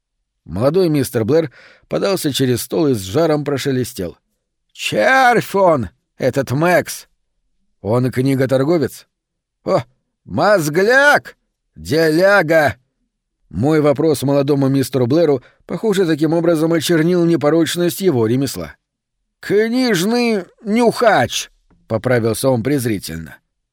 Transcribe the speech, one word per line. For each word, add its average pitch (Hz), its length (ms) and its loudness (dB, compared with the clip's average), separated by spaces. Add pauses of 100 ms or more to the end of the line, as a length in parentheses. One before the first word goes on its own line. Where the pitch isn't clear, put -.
(440)
Молодой 147 440 -2
мистер 127 360 -2
Блэр 147 280 0 (360)
подался 170 440 -4
через 123 300 -2
стол 165 260 -2
и 135 60 2
с 107 60 -6
жаром 147 440 -2
прошелестел. 127 720 -6 (560)
«Червь 240 840 0
он, 165 360 2 (260)
этот 131 360 -2
Мэкс!» 156 560 0 (760)
«Он 120 280 0
книготорговец?» 135 960 0 (580)
«О, 175 180 0 (420)
мозгляк! 196 1120 2 (400)
Деляга!» 160 1000 2 (760)
Мой 151 300 0
вопрос 143 420 2
молодому 139 460 2
мистеру 135 380 0
Блэру, 147 360 2 (240)
похоже, 196 400 0
таким 156 260 0
образом 165 400 2
очернил 170 520 0
непорочность 165 760 0
его 135 260 2
ремесла. 113 500 -4 (640)
«Книжный 226 1040 0 (200)
нюхач!» — 208 840 0 (380)
поправился 113 600 -2
он 123 140 0
презрительно. 104 760 -6 (340)